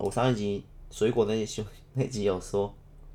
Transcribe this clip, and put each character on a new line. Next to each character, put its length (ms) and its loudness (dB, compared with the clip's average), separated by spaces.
我 100 0
上 180 4
一 60 4
集 300 -2
水 180 2
果 160 4
那 80 0
一 120 0
集， 180 -6
<laughs> 140 -20
那 120 0
集 180 -2
有 160 2
说， 320 0